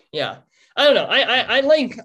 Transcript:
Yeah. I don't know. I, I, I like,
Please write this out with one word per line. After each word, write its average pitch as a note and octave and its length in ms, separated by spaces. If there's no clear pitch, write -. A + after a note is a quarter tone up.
Yeah. C3+ 260
I C#4 100
don't C#4 100
know. E3 100
I, B3 140
I, A#3 160
I - 40
like, C#4+ 440